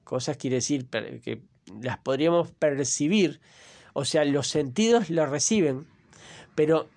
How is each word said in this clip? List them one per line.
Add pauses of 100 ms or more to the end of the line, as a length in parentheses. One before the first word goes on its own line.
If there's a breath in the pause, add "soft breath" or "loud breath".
cosas
quiere
decir
per-,
que (400)
las
podríamos
percibir, (540 loud breath)
o
sea,
los
sentidos
lo
reciben, (680 loud breath)
pero